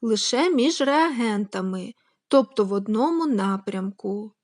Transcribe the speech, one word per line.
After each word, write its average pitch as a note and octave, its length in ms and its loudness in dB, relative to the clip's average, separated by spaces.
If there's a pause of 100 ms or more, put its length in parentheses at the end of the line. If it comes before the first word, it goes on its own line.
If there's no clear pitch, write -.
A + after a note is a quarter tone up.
лише A#3+ 480 0
між D4 300 2
реагентами, A3+ 1120 0 (360)
тобто C4 360 2
в F#3+ 80 -4
одному A#3 540 0
напрямку. G3 1040 -4 (120)